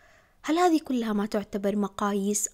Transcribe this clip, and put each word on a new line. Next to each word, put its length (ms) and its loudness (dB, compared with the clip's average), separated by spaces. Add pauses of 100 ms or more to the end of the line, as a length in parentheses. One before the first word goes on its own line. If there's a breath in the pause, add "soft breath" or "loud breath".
(420 soft breath)
هل 160 0
هذه 200 6
كلها 340 -2
ما 140 0
تعتبر 500 -2
مقاييس 760 -2